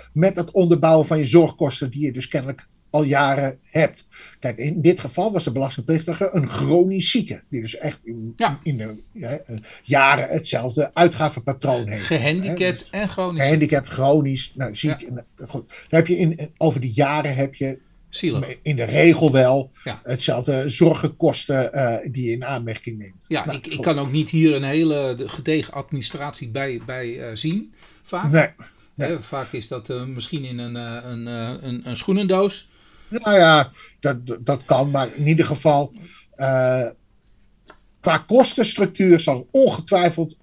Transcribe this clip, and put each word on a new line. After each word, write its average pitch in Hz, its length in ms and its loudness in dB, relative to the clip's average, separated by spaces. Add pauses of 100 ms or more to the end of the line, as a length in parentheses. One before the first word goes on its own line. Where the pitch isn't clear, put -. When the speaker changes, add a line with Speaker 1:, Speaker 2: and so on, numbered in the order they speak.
(120)
Speaker 1:
met 185 240 2
het 170 140 -4
onderbouwen 160 560 4
van 156 120 0
je 147 60 0
zorgkosten, 143 640 2
die 143 140 -6
je 131 80 -2
dus 127 160 -10
kennelijk 135 380 -8 (240)
al 151 120 2
jaren 139 600 0
hebt. - 460 -2 (320)
Kijk, 117 180 -6
in 151 240 -4
dit 175 180 6
geval 185 320 -4
was 180 120 -2
de 131 80 -4
belastingplichtige 160 800 -2
een 143 160 0
chronisch 175 640 2
zieke, - 400 -2
die 123 100 -6
dus 110 160 -10
echt 147 280 -8
in, 117 320 -10
Speaker 2:
Ja. - 260 -2
Speaker 1:
in 143 140 -4
de, 107 180 -8 (200)
hè, 123 200 -10
eh, 120 220 -12 (260)
jaren 135 460 2
hetzelfde 131 640 -4
uitgavenpatroon 139 920 0
heeft. 104 180 -8
Speaker 2:
Gehandicapt 165 520 -2
Speaker 1:
Hè, 180 140 0
dus - 180 -14
Speaker 2:
en 196 180 -4
chronisch. 180 340 -4
Speaker 1:
gehandicapt, 147 460 2
chronisch, 135 680 0
nou, 120 220 -6
ziek. - 240 -4
Speaker 2:
Ja. - 60 -16
Speaker 1:
En, 127 100 -10 (200)
eh, 120 120 -16
goed. - 200 -12
Dan - 300 -2
heb 165 80 6
je 175 120 2
in, 165 380 0
over 139 240 0
de 123 120 -4
jaren 143 440 0
heb 139 180 -2
je 135 240 -6 (300)
Speaker 2:
Zielig. 131 540 -4
Speaker 1:
in 151 140 -2
de 117 80 -2
regel 151 480 4
wel 131 380 2 (140)
Speaker 2:
Ja. 110 180 -10
Speaker 1:
hetzelfde 131 680 -4
zorgenkosten, 143 1040 0
eh, 127 400 -4
die 127 120 -6
je 117 80 -2
in 123 120 -8
aanmerking 117 540 -8
neemt. 98 300 -18
Speaker 2:
Ja, 147 160 -4
Speaker 1:
Nou, 143 140 -8
Speaker 2:
ik, - 80 -18
ik - 80 -12
Speaker 1:
goed. - 100 -6
Speaker 2:
kan 156 140 0
ook 127 140 -4
niet 151 180 -2
hier 160 240 4
een 139 100 -2
hele 143 520 0
de-, 131 120 -8
gedegen 156 440 -4
administratie 139 760 -10
bij, 131 380 -6
bij, 127 340 -10
eh, 113 160 -12
zien, 180 380 -6 (300)
vaak. 170 260 -4
Speaker 1:
Nee, 151 180 4 (460)
nee. 143 160 -4
Speaker 2:
Hè, 147 120 -6
vaak 131 300 -10
is 117 160 -10
dat, 123 220 -10
eh, 123 140 -6
misschien 131 400 -8
in 123 140 -10
een, 120 180 -10
eh, 120 340 -12
een, 117 180 -10
eh, 117 240 -6 (160)
een, 123 200 -8
een 120 80 -8
schoenendoos. 190 720 0 (400)
Speaker 1:
Nou 208 280 2
ja, 160 340 8 (300)
dat, 139 160 0 (240)
dat 131 240 -2
kan, 139 260 2
maar 135 240 0
in 147 120 -2
ieder 156 200 4
geval, 143 460 2 (420)
eh, 127 520 0 (1120)
qua 160 180 0
kostenstructuur 196 1040 4
zal 131 300 -4
ongetwijfeld 175 920 2